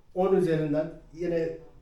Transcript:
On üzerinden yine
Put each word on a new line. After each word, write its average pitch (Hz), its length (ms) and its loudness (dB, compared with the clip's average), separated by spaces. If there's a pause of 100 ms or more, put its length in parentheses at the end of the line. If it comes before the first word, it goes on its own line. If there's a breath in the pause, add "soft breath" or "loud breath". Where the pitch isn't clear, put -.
(140 loud breath)
On 190 220 4
üzerinden 156 560 0 (200)
yine 165 460 -4 (220)